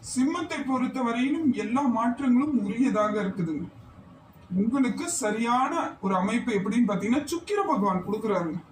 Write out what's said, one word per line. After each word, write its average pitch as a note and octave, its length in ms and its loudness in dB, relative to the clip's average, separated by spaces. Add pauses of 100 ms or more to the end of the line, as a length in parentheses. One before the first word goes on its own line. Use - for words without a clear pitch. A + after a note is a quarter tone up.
(100)
சிம்மத்தை D4+ 560 -2
பொறுத்த C4 360 -2
வரையிலும் C4+ 520 0
எல்லா A3 300 -2 (120)
மாற்றங்களும் B3 680 2
உரியதாக G#3 580 0
இருக்குதுங்க. E3 420 -4 (840)
உங்களுக்கு A3+ 560 0 (160)
சரியான A#3 500 0 (300)
ஒரு F#3+ 120 0
அமைப்பு A3 380 2
எப்படின்னு G#3 400 2
பாத்தீங்கன்னா A#3 400 0
சுக்கிர G4+ 260 -2 (120)
பகவான் F#3+ 360 2
கொடுக்குறாருங்க. G3 540 -2 (120)